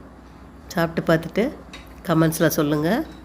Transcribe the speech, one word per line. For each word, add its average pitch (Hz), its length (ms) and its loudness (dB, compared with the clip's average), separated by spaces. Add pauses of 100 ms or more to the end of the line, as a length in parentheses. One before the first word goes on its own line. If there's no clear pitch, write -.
(680)
சாப்பிட்டு 165 480 0
பார்த்துட்டு 185 360 0 (560)
கமெண்ட்ஸ்ல 160 400 2
சொல்லுங்க. 156 580 2 (200)